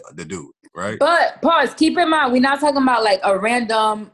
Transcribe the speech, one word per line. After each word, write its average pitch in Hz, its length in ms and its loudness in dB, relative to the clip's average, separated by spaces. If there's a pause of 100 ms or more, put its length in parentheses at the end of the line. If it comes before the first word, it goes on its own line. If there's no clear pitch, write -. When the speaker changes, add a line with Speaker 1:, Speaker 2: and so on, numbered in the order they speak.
(140)
Speaker 1:
the 82 120 -14
dude, 80 260 -12 (240)
right? 101 240 -6
Speaker 2:
But 311 420 0
pause, 294 320 2
keep 311 240 0
in 339 120 2
mind, 294 240 0
we're 254 80 4
not 277 180 2
talking 277 240 0
about, 247 220 2
like, 196 180 2
a 196 160 0
random 214 760 -2